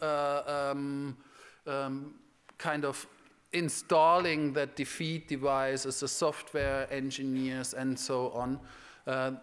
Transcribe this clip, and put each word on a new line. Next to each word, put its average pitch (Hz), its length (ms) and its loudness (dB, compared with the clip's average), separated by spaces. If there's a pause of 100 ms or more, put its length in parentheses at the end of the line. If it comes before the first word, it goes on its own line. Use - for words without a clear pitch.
uh, 143 680 0
um, 139 460 -6 (500)
um, 139 480 -4 (420)
kind 147 280 -2
of 139 200 -4 (460)
installing 160 1000 4
the 143 120 2
defeat 156 640 -4
devices, 135 720 0
the 139 80 -2
software 139 840 0
engineers 131 840 -2
and 131 240 -2
so 127 340 0
on, 127 280 -2 (480)
uh, 131 240 0 (100)